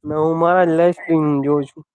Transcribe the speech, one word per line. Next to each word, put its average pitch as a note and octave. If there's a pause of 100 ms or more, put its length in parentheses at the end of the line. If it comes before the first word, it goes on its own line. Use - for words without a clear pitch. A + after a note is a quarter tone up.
ને D3+
હું D#3+
મારા F3+
જ E3+
લાઈવ E3+
સ્ટ્રીમ D3+
જોઉં C#3+
છું. D3+ (100)